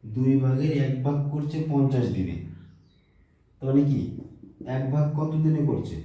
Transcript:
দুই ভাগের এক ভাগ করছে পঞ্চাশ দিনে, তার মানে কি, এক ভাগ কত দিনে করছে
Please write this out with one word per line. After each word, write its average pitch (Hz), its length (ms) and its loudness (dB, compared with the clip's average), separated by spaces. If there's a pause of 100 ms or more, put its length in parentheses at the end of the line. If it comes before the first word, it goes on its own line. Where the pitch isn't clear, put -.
দুই 127 300 0 (100)
ভাগের 131 280 2 (140)
এক 131 80 0 (120)
ভাগ 147 120 0 (140)
করছে 147 260 -4 (140)
পঞ্চাশ 135 340 2 (120)
দিনে, - 180 -2 (1160)
তার - 160 -12
মানে 139 200 6
কি, 135 100 2 (760)
এক 139 80 -2 (100)
ভাগ 147 120 4 (120)
কত 156 140 -2 (140)
দিনে 156 240 2
করছে - 360 -4